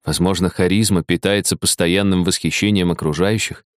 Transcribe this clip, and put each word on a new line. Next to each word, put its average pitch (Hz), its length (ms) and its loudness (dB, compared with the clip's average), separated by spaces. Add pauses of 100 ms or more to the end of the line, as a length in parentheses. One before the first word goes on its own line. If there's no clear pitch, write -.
Возможно, 87 440 0
харизма 95 540 0
питается 98 520 0
постоянным 92 680 0
восхищением 92 680 0
окружающих. 87 720 -2 (140)